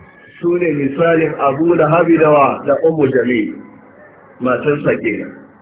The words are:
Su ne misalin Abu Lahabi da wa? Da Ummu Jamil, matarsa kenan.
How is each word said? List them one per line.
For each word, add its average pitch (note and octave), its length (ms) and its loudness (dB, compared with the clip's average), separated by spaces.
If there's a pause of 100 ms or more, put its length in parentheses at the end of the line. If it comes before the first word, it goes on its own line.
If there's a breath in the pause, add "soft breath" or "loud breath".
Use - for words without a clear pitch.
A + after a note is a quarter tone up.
(400)
Su F3 160 0
ne F3 140 -2
misalin D3 680 0
Abu C#3+ 380 0
Lahabi E3 440 2
da D#3 120 4
wa? C3+ 340 2
Da C#3 100 0 (120)
Ummu D#3 240 2
Jamil, B2 480 -2 (800)
matarsa B2+ 640 -2
kenan. G2+ 320 -6 (280)